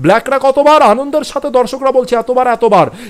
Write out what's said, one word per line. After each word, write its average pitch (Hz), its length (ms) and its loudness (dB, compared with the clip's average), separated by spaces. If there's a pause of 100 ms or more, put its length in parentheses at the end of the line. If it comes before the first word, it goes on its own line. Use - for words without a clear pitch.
ব্ল্যাকরা 226 420 0
কতবার? 285 400 4
আনন্দের 269 420 0
সাথে 277 260 -8
দর্শকরা 254 420 -2
বলছে 247 240 0
এতবার, 247 300 -2
এতবার। 214 400 2 (240)